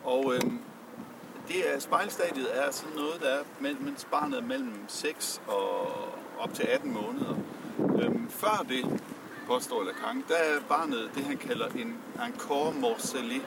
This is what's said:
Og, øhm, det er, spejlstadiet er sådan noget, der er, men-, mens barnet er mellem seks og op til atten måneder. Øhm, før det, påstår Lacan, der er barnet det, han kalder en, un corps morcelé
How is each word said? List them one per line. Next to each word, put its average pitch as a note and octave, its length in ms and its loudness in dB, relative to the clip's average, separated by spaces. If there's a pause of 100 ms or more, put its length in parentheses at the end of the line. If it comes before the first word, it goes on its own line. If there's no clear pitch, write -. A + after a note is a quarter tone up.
Og, B2+ 320 4
øhm, A#2+ 240 2 (880)
det E3 260 2
er, C#3 60 0
spejlstadiet D#3 800 0
er C#3+ 140 2
sådan D#3 240 -6
noget, D#3 260 -2
der C#3+ 80 4
er, C#3 140 2 (160)
men-, C#3 260 -2
mens - 260 -6
barnet D4 260 2
er A#2+ 60 -2
mellem A#2+ 440 -4
seks - 600 -4
og G2 400 2 (520)
op - 140 -2
til - 100 -2
atten C4 300 2
måneder. A#3+ 420 -2 (680)
Øhm, - 280 2
før G3+ 400 2
det, B2+ 320 0 (460)
påstår A#2+ 360 2
Lacan, A2+ 440 -2
der D#3+ 80 4
er D#3 240 6 (100)
barnet C#3+ 460 2
det, C#3 80 0
han C#3 140 -2
kalder A#2 300 0
en, A#2 300 -4 (180)
un A#2+ 220 -2
corps D3+ 380 2
morcelé B2 720 0